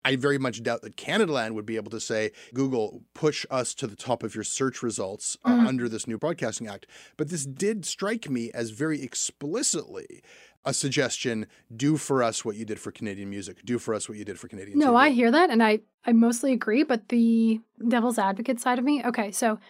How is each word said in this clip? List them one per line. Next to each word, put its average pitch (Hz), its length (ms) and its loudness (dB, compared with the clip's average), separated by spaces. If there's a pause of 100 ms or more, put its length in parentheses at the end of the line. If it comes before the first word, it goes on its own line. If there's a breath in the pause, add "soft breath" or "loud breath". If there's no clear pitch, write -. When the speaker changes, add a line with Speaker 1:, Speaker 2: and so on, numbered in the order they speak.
Speaker 1:
I 131 120 2
very 139 240 2
much 117 240 -4
doubt 117 180 -2
that 110 160 -16
Canadaland 147 540 0
would 107 160 -6
be 110 80 -4
able 107 160 -6
to 110 80 -8
say, 110 320 -2 (240 loud breath)
"Google, 127 480 -2 (100)
push - 380 0
us 127 240 -2
to - 100 -6
the 104 100 -8
top - 280 -2
of 107 100 -6
your 110 100 -6
search - 380 -2
results, 107 640 -6
uh, 247 60 4
Speaker 2:
Mm-hmm. 240 160 6
Speaker 1:
under 123 200 0
this 110 200 -6
new 113 100 -4
Broadcasting 131 500 -4
Act." 101 200 -14 (280 loud breath)
But 151 140 -4
this 156 160 -6
did 175 400 -4
strike 220 420 -4
me 117 260 -2
as 117 180 -4
very 143 320 -4
explicitly - 1200 -6 (420 soft breath)
a 139 80 0
suggestion, 123 760 0 (280 soft breath)
"Do 143 220 2
for 135 260 2
us 113 220 0
what 107 100 -4
you 110 100 -8
did 104 140 -6
for 101 120 -10
Canadian 101 380 -6
music. 98 360 -10
Do 120 140 0
for 113 140 -2
us 104 140 -4
what 110 100 -12
you 101 80 -12
did 95 140 -10
for - 80 -14
Canadian 101 320 -6
Speaker 2:
No, 294 80 6
Speaker 1:
T 247 40 6
V." 233 60 8
Speaker 2:
I 285 120 8
hear 240 220 4
that, 320 180 6
and 226 140 4
I, 214 160 4 (260)
I 240 80 0
mostly 240 400 4
agree, 233 300 2
but 240 260 -2
the 226 520 4 (260)
devil's 233 320 2
advocate 233 400 0
side 247 200 0
of 247 60 0
me, 285 180 2
okay, 233 280 -2
so 220 280 0 (100 soft breath)